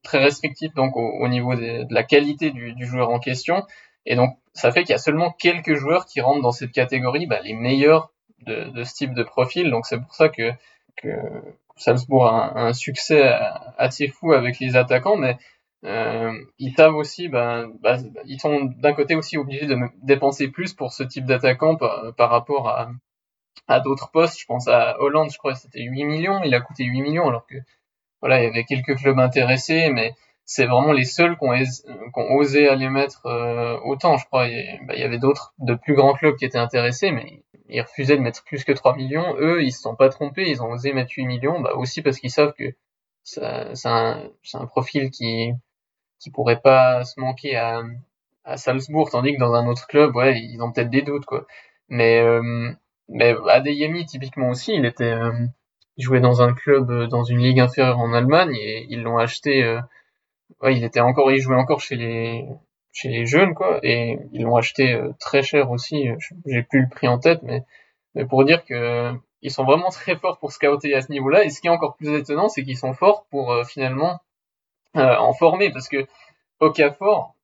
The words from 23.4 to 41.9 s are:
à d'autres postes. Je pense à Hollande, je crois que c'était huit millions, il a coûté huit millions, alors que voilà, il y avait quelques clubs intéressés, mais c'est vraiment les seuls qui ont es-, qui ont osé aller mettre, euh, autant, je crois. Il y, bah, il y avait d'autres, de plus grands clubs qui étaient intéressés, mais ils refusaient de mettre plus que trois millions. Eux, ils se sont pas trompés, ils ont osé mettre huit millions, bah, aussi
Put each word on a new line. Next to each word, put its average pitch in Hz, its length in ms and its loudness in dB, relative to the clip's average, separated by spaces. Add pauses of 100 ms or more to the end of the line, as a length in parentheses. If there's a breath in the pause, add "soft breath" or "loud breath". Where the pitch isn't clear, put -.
à 127 120 4
d'autres 131 320 -4
postes. 165 280 2
Je - 60 -18
pense 123 220 -6
à 117 320 2
Hollande, 147 320 0
je - 60 -16
crois 135 160 -4
que 127 60 -10
c'était - 240 -16
huit 127 220 -6
millions, 175 380 -2
il 131 120 2
a 123 60 0
coûté - 240 -10
huit 123 160 -4
millions, 151 280 0
alors 117 180 -4
que 131 80 -20 (680)
voilà, 131 200 2
il 117 40 2
y - 20 0
avait 117 180 -2
quelques 135 320 -4
clubs 135 220 2
intéressés, 131 720 2
mais 117 220 -2 (320)
c'est 131 200 0
vraiment 131 280 2
les 131 120 2
seuls 170 320 0
qui 147 80 -4
ont 123 80 2
es-, 131 120 0
qui 123 540 -12
ont 127 160 0
osé 143 340 4
aller 131 200 2
mettre, 139 360 -2
euh, 120 580 -4
autant, 139 340 2
je - 80 -6
crois. 123 220 2
Il 117 100 -8
y, - 280 -12
bah, - 100 -10
il - 60 -6
y - 20 -2
avait 117 160 -4
d'autres, 135 400 0
de 123 160 0
plus 143 200 -2
grands 139 180 6
clubs 143 240 0
qui 131 80 -4
étaient 123 120 -4
intéressés, 120 540 0
mais - 320 -8 (260)
ils 120 120 -4
refusaient 139 360 2
de 135 40 0
mettre 120 220 -4
plus 135 200 -10
que 143 80 -2
trois 135 240 2
millions. 143 440 -4
Eux, 165 240 2
ils 131 80 0
se - 100 -14
sont 113 140 -8
pas 135 140 4
trompés, 151 400 -4
ils 127 140 -4
ont 117 80 -6
osé 127 220 -6
mettre 127 200 -4
huit 131 120 -6
millions, 131 360 -2
bah, - 140 -2
aussi 131 260 -6